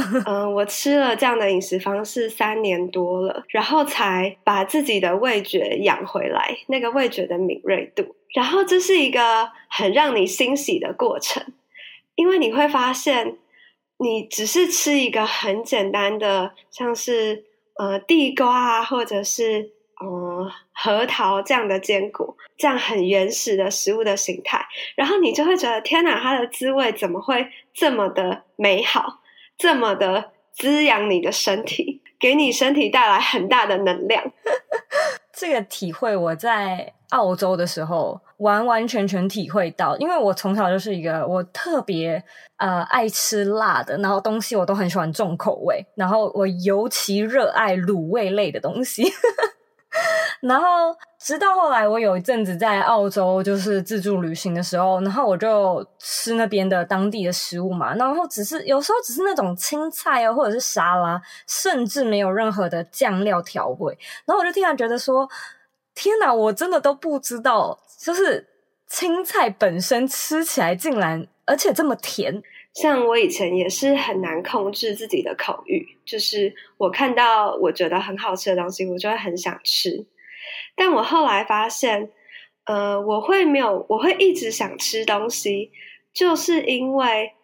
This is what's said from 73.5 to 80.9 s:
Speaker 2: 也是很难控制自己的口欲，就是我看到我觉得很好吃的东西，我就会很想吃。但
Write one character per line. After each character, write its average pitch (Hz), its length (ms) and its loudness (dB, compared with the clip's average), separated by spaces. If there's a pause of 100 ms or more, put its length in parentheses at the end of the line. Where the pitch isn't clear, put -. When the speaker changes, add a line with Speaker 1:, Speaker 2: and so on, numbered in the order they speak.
Speaker 2:
也 180 140 0
是 277 260 2
很 233 240 -2
难 170 240 -4
控 202 260 -2
制 208 240 -4
自 220 140 -10
己 370 160 0
的 - 120 -6
口 - 300 -6
欲， - 380 -6
就 220 160 -6
是 202 340 -2 (220)
我 190 140 0
看 254 260 0
到 226 400 4
我 160 160 2
觉 165 160 0
得 175 100 0
很 196 200 -6
好 202 180 -4
吃 185 180 -2
的 180 80 0
东 175 80 -4
西， 190 160 -6
我 180 120 -4
就 202 120 -4
会 226 60 -2
很 202 220 -6
想 180 260 -6
吃。 - 420 -2 (680)
但 370 160 2